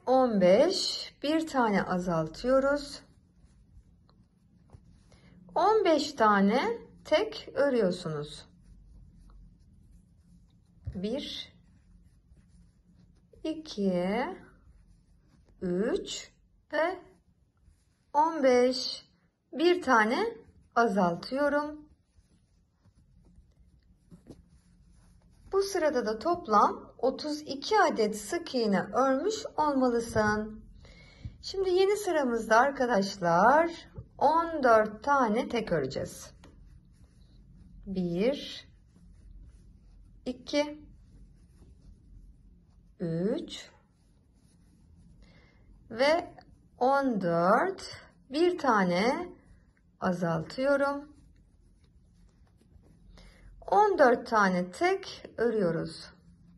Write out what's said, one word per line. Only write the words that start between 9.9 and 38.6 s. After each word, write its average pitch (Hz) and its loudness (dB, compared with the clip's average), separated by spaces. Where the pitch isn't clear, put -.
Bir, 220 -8
iki, 208 -4
üç 190 -6
ve 320 -2
on 311 2
beş. 254 2
Bir 339 2
tane 247 2
azaltıyorum. 262 0
Bu 392 2
sırada 294 -2
da 220 -4
toplam 302 0
otuz 294 -4
iki 277 -2
adet 208 2
sık - -8
iğne 208 0
örmüş 269 -2
olmalısın. 233 -2
Şimdi 381 -4
yeni 381 4
sıramızda 240 0
arkadaşlar 240 4
on 320 0
dört 220 2
tane 262 0
tek 226 -4
öreceğiz. 131 -6
Bir, 185 -4